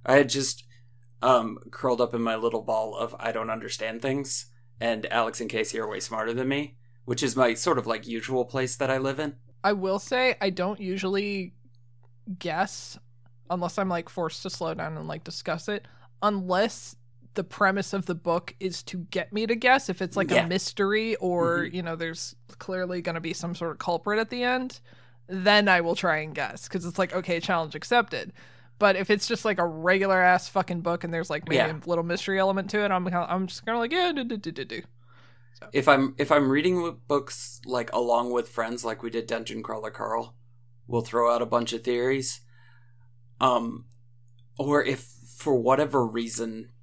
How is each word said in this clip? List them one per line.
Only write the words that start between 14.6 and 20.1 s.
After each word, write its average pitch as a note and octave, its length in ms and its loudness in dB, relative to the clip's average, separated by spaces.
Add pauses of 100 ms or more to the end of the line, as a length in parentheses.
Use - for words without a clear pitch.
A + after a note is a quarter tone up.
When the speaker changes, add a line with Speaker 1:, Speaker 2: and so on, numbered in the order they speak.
Speaker 2:
down D#3+ 220 -6
and, D#3 120 -10
like, D#3 160 -8
discuss - 440 -6
it, G#3 180 -6 (360)
unless G3 720 0 (380)
the F#3+ 100 -2
premise G3 480 0
of G3 140 -2
the F#3 80 -2
book E3+ 460 -2
is F#3+ 240 -6
to - 140 -10 (120)
get - 220 -4
me G#3+ 140 -2
to A3+ 80 2
guess. B3+ 340 2
If F#3+ 140 -4
it's, F3+ 140 -4